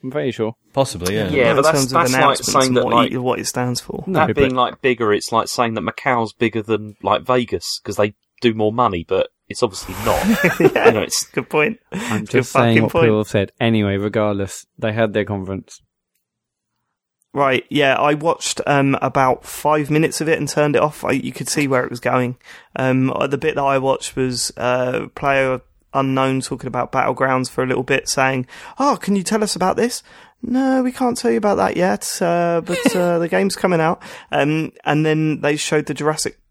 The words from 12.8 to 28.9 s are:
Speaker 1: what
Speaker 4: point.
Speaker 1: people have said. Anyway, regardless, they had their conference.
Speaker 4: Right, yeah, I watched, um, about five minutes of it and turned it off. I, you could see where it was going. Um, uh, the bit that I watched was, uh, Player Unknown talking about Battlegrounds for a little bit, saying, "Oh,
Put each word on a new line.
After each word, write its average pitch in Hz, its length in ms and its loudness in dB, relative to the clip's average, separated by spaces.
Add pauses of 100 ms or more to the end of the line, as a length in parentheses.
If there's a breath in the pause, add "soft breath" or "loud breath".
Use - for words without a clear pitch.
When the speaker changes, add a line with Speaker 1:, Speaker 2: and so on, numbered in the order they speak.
Speaker 1:
what 110 80 0
Speaker 4:
point. 165 140 2
Speaker 1:
people 107 120 4
have 107 120 -2
said. 101 300 0
Anyway, 107 380 2
regardless, 101 720 -2 (100)
they 110 160 -4
had 110 200 0
their 104 120 0
conference. 95 560 -8 (1500)
Speaker 4:
Right, 135 360 0
yeah, 139 260 2
I 147 200 2
watched, - 500 -4
um, 139 360 2
about 131 440 2
five 147 460 -2
minutes 156 300 0
of 156 80 -2
it 160 100 2
and 147 100 -4
turned 147 260 0
it - 60 4
off. - 220 -2
I, - 80 0
you 131 200 -2
could 131 160 -10
see 147 200 0
where 131 160 0
it - 60 -6
was 120 100 -10
going. 127 380 0 (380 loud breath)
Um, 131 360 2
uh, - 160 0
the 135 100 -2
bit 151 180 -2
that 139 80 0
I 139 140 2
watched 131 380 -2
was, 127 420 -2
uh, 127 560 0
Player 135 480 0 (320)
Unknown 131 480 0
talking 131 260 -8
about 123 240 -4
Battlegrounds 131 580 0
for - 140 -2
a 131 40 0
little 135 160 0
bit, - 260 -2
saying, 131 380 0 (320 loud breath)
"Oh, 277 200 2